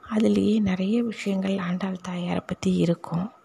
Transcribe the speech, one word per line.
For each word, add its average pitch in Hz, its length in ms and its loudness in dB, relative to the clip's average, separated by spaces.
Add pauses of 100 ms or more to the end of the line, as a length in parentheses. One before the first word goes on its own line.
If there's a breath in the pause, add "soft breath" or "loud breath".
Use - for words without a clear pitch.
(100)
அதுலேயே 214 500 4
நிறைய 196 420 0
விஷயங்கள் 196 560 -2
ஆண்டாள் 185 420 -4
தாயாரை 180 460 -4
பத்தி 185 280 -2
இருக்கும். 170 560 0 (140)